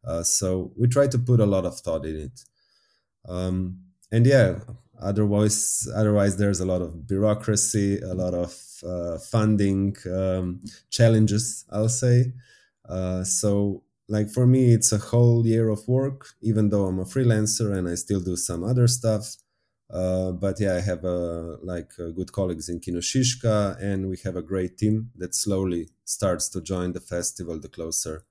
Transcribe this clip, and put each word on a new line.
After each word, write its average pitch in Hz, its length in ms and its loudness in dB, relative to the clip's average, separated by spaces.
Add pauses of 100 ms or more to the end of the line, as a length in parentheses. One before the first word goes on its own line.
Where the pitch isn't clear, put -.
Uh, 85 180 -4
so 92 540 0
we 120 100 2
try 135 180 4
to 127 140 0
put 123 220 4
a 104 40 6
lot 95 200 2
of - 160 -6
thought 80 240 -4
in 78 100 -6
it. 76 300 -12 (800)
Um, 92 540 -4 (280)
and 117 160 4
yeah, 113 340 6 (420)
otherwise, 104 920 2
otherwise 104 440 2
there's 101 240 0
a 92 40 -2
lot 92 160 0
of 80 240 -8
bureaucracy, 101 960 0
a 92 140 -8
lot 90 200 -2
of, 87 240 -4 (260)
uh, 87 340 -6
funding, 101 800 0 (120)
um, 92 520 -2 (280)
challenges, 110 800 2
I'll 110 200 0
say. 123 420 2 (560)
Uh, 92 360 -4
so, 101 600 0 (240)
like, 107 220 0
for 127 160 2
me, 127 260 6
it's 110 200 6
a 107 80 2
whole 117 480 4
year 113 220 4
of 104 180 -4
work, 135 520 -2
even 107 300 2
though 101 160 2
I'm 92 140 -2
a 92 60 -4
freelancer 107 680 2
and 90 140 -2
I 87 60 -2
still 98 240 -2
do 90 160 -4
some 85 280 -4
other 123 240 4
stuff. 110 500 0 (520)
Uh, 92 420 -2
but 92 280 -4
yeah, 98 160 0
I 90 60 -2
have, 90 220 -4
uh, 85 600 -4
like, 87 360 -8
uh, 85 120 -10
good 87 200 -8
colleagues 87 380 -4
in 85 100 -6
Kino 87 200 -6
Šiška, 110 840 0
and 95 260 -4
we 92 160 -6
have 90 120 -6
a 87 80 -6
great 90 340 -4
team 107 380 0
that 90 180 -8
slowly 95 560 -2 (140)
starts 90 460 -2
to 90 120 -6
join 90 320 -4
the 85 80 -8
festival 85 580 -6
the - 100 -14
closer 80 600 -8